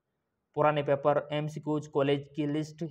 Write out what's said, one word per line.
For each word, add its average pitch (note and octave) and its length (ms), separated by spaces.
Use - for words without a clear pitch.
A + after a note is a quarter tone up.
पुराने D3+ 260
पेपर, C#3+ 500
एमसीक्यूज़, D3+ 580
कॉलेज C#3+ 460
की D3+ 100
लिस्ट, D3+ 440